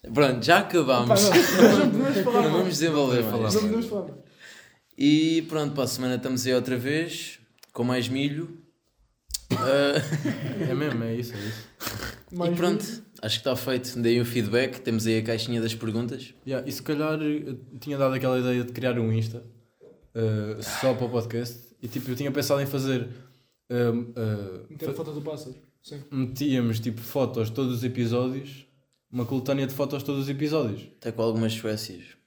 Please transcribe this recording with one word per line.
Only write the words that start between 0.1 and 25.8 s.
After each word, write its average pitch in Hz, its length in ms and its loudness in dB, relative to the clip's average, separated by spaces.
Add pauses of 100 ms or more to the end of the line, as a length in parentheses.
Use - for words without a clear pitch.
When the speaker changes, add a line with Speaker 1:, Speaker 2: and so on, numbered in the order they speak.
Speaker 1:
Pronto, 123 320 4
já 170 160 6
acabámos. 147 640 4
Speaker 2:
Epá, 196 120 6
não, 226 340 8
não, 285 160 6
não 226 60 4
podemos 254 320 2
falar 233 100 0
Speaker 1:
Não 208 80 6
Speaker 2:
mais. 156 120 2
Speaker 1:
vamos 185 200 2
desenvolver 143 480 2
Speaker 3:
Não 110 100 0
podemos 113 120 0
Speaker 1:
mais. 104 100 0
Speaker 2:
Não 214 80 4
podemos 226 240 0
falar 208 220 -6
mais. 135 100 -14 (800)
Speaker 1:
E 160 500 4
pronto, 147 280 -2
para 139 80 0
a 117 40 0
semana 127 280 -2
estamos 127 320 -2
aí 127 80 2
outra 123 220 0
vez, 151 640 -4 (320)
com 120 120 -4
mais 123 260 0
milho. 143 480 -2 (960)
Ah, 139 420 4 (760)
Speaker 3:
É 123 40 0
mesmo, 135 300 -2
é 113 120 -2
isso, 117 180 -6
é 107 60 -10
isso. 110 280 -10 (640)
Speaker 1:
e 180 40 -12
Speaker 2:
Mais 175 200 0
Speaker 1:
pronto, 180 280 2
Speaker 2:
milho. - 200 -10 (180)
Speaker 1:
acho 113 140 -2
que - 140 -4
está 127 60 2
feito. 123 440 -4
Deem 117 220 4
o 117 40 2
feedback, 120 560 0
temos 113 240 0
aí 113 140 2
a 110 40 -2
caixinha 113 380 -2
das 113 140 -2
perguntas. 117 580 -6 (120)
Speaker 3:
Yeah, 131 220 -6
e 143 40 -6
se 143 100 -8
calhar 156 400 -2
eu 151 380 -4 (200)
tinha 143 180 -6
dado 135 180 2
aquela 127 240 2
ideia 123 240 2
de 123 80 -8
criar 123 260 -2
um 113 160 2
Insta, 113 300 -2 (720)
eh, 110 460 -2
só 131 340 0
para 120 100 -2
o 113 40 -4
podcast. 117 500 -4 (220)
E 120 60 -10
tipo, 123 220 -8
eu 123 60 -2
tinha 139 160 -4
pensado 139 300 2
em 135 40 0
fazer, 131 440 -2 (600)
ehm, 120 360 2 (100)
eh, 101 540 -4
Speaker 2:
Meter 151 180 -8
Speaker 3:
fa- 143 40 -2
Speaker 2:
a 135 40 -4
foto 151 160 -8
do 147 100 -8
pássaro, 143 340 -10 (280)